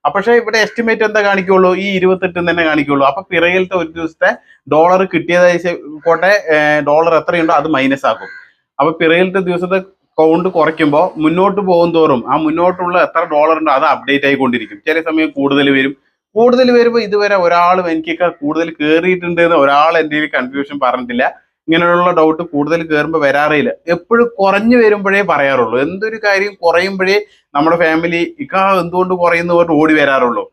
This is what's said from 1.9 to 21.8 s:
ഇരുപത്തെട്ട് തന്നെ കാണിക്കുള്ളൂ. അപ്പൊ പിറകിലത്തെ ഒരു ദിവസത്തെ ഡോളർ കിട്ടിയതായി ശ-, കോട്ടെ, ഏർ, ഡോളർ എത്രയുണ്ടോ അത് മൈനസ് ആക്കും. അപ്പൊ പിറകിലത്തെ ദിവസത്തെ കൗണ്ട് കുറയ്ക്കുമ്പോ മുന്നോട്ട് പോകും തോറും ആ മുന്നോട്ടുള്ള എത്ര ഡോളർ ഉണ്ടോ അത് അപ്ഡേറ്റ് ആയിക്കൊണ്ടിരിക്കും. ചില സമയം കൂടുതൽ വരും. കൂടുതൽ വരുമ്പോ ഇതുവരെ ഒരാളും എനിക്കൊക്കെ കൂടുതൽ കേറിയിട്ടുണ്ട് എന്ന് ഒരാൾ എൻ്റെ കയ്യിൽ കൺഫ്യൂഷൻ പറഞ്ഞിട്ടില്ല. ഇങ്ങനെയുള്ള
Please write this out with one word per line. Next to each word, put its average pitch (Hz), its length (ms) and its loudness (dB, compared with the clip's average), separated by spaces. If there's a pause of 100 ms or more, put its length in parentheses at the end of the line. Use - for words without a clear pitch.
ഇരുപത്തെട്ട് 180 400 0 (100)
തന്നെ 170 200 0
കാണിക്കുള്ളൂ. 143 420 0
അപ്പൊ 185 120 -8 (100)
പിറകിലത്തെ 185 500 0
ഒരു 160 160 -8
ദിവസത്തെ 165 320 -2 (440)
ഡോളർ 180 280 4 (120)
കിട്ടിയതായി 175 500 2
ശ-, 175 160 -4 (260)
കോട്ടെ, 165 260 2 (240)
ഏർ, 151 220 2 (120)
ഡോളർ 165 300 2
എത്രയുണ്ടോ 170 400 0
അത് 156 160 -6
മൈനസ് 135 360 -2
ആക്കും. 101 180 -10 (500)
അപ്പൊ 156 200 0
പിറകിലത്തെ 185 500 2
ദിവസത്തെ 180 300 -2 (400)
കൗണ്ട് 165 340 2
കുറയ്ക്കുമ്പോ 156 460 0 (240)
മുന്നോട്ട് 185 440 0
പോകും 170 260 2
തോറും 147 260 2 (100)
ആ 139 40 2 (120)
മുന്നോട്ടുള്ള 175 580 -2
എത്ര 165 160 -2 (140)
ഡോളർ 156 260 2
ഉണ്ടോ 151 160 0
അത് 151 160 0
അപ്ഡേറ്റ് 139 360 -2
ആയിക്കൊണ്ടിരിക്കും. 123 500 -2 (100)
ചില 156 80 0 (100)
സമയം 160 300 -2
കൂടുതൽ 139 300 0 (100)
വരും. 135 160 0 (440)
കൂടുതൽ 247 300 4 (100)
വരുമ്പോ 233 300 2
ഇതുവരെ 202 380 0
ഒരാളും 175 480 2
എനിക്കൊക്കെ 165 360 -4 (120)
കൂടുതൽ 160 280 -4 (120)
കേറിയിട്ടുണ്ട് 175 640 0
എന്ന് 170 180 2
ഒരാൾ 147 380 4
എൻ്റെ 151 160 -4
കയ്യിൽ 151 180 -2
കൺഫ്യൂഷൻ 139 500 -6
പറഞ്ഞിട്ടില്ല. 123 400 -2 (420)
ഇങ്ങനെയുള്ള 175 520 2